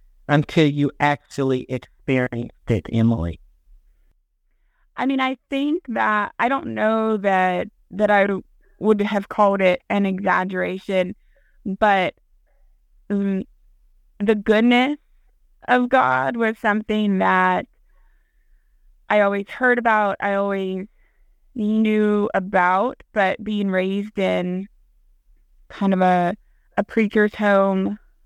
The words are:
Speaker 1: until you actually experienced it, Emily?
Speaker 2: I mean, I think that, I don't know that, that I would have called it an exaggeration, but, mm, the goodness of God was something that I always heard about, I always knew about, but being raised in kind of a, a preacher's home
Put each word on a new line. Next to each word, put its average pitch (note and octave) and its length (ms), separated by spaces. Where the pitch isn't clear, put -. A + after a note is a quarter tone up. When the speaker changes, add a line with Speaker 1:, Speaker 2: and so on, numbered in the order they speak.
Speaker 1:
until D3 400
you C#3+ 320
actually C#3 720
experienced B2+ 840
it, A2 240
Emily? A2+ 480
Speaker 2:
I B3 100
mean, C4+ 140
I C4 180
think D4 400
that, G#3+ 500
I A#3 80
don't C4 200
know A3 500
that, F#3 500
that G3+ 180
I G3+ 180
would G#3 220
have G#3 280
called G3 320
it F3+ 280
an G3+ 160
exaggeration, F#3 1080
but, G3 480
mm, G3 340
the G#3+ 160
goodness A#3+ 640
of B3 220
God B3+ 480
was A3+ 220
something G#3+ 600
that F#3 460
I G#3 120
always G3+ 280
heard B3 280
about, G#3+ 420
I G3+ 160
always G3 520
knew G#3+ 800
about, F#3+ 720
but G3 300
being G3+ 260
raised F#3+ 480
in F#3 500
kind G3 240
of F#3 80
a, F3+ 340
a G3 60
preacher's G#3+ 520
home G3 640